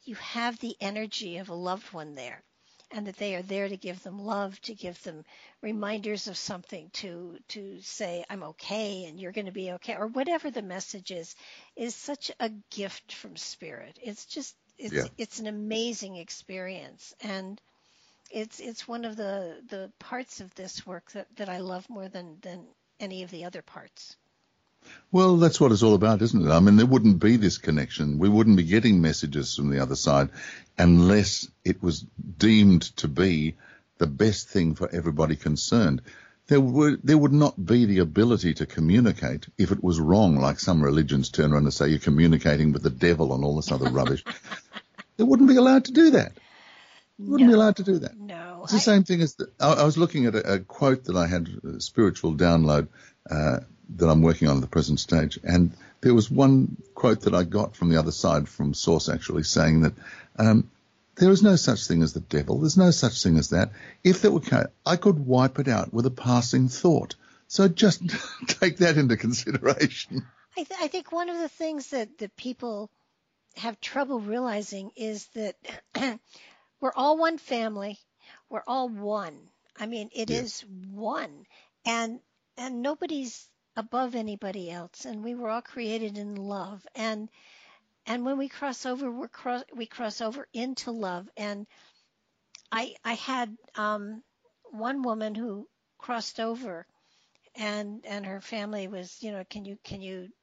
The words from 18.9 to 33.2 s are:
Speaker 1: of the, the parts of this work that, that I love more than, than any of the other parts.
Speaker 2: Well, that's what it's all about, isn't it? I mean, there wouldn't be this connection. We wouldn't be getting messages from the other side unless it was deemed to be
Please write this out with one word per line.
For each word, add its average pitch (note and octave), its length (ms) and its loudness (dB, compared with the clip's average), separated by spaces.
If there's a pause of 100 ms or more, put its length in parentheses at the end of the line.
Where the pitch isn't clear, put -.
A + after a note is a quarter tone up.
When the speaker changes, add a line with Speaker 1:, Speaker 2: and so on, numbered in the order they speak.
Speaker 1:
of A3 100 -12
the, G3 420 -10 (120)
the F#3+ 300 -14
parts - 420 -16
of F#3 140 -20
this F#3 300 -18
work F3+ 280 -18
that, G3 140 -16 (100)
that G3+ 120 -12
I F3+ 100 -10
love F#3 300 -12
more G3 200 -16
than, F3 320 -18
than F3+ 240 -18 (340)
any F#3+ 240 -14
of F3 80 -18
the E3+ 140 -16
other F3+ 180 -16
parts. - 520 -20 (960)
Speaker 2:
Well, F3+ 260 6
that's E3 240 4
what C3+ 100 6
it's G#2 120 4
all A2 100 8
about, G#2 280 4
isn't A2+ 240 0
it? D2+ 60 2
I D#2+ 80 6
mean, G2+ 160 10
there A2 120 8
wouldn't A2 320 6
be A2 180 4
this G2+ 200 0
connection. D2 640 -4
We F#2 80 2
wouldn't G#2+ 300 6
be F2+ 60 4
getting G2+ 380 4
messages D2 540 -2
from C#2+ 140 -2
the C#2 100 -2
other C2 160 -4
side C#2 340 2 (480)
unless F2+ 680 6 (160)
it - 180 -2
was E2 240 -4 (320)
deemed G2+ 440 6 (160)
to - 100 -6
be D#2 480 0 (440)